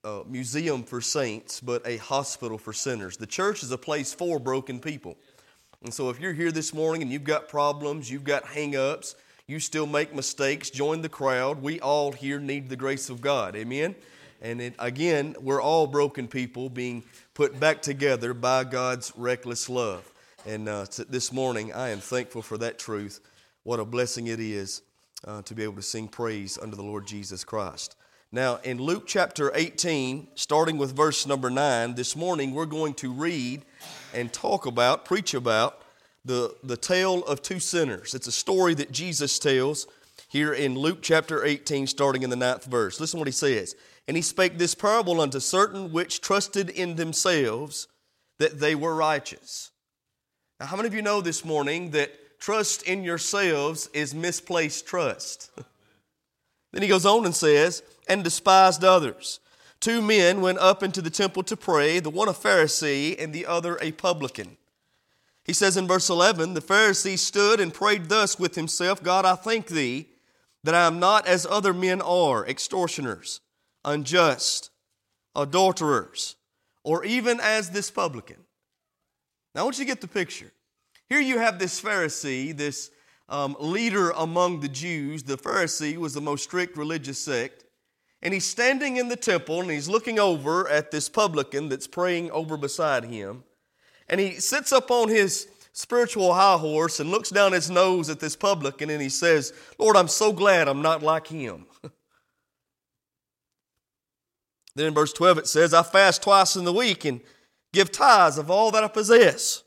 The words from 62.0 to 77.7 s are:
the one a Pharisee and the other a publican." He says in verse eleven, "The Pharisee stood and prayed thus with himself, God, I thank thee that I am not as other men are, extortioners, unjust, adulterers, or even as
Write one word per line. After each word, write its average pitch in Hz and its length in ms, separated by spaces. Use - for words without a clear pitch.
the 156 100
one 202 180
a 180 40
Pharisee 156 880
and 156 100
the 165 140
other 170 340
a 156 120
publican." 147 640
He 180 80
says 190 240
in 185 100
verse 185 240
eleven, 175 440
"The 156 60
Pharisee 196 560
stood 208 440
and 165 120
prayed 202 360
thus 202 320
with 175 160
himself, 180 460
God, 185 220
I 185 120
thank 220 320
thee 143 400
that 160 100
I 175 120
am 165 120
not 190 300
as 180 180
other 196 260
men 185 280
are, 156 440
extortioners, 135 960
unjust, 147 840
adulterers, 147 960
or 160 220
even 240 340
as 214 320